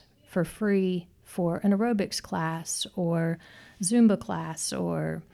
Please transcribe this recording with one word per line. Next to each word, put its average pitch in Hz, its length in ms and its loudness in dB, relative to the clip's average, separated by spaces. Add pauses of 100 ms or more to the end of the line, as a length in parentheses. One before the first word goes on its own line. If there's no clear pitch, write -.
(260)
for 175 180 -2
free 190 640 0 (160)
for 170 380 -2
an 202 100 4
aerobics 208 500 0
class 165 640 -6 (100)
or 165 420 0 (440)
Zumba 214 380 6
class 165 540 -6
or 160 480 -2 (100)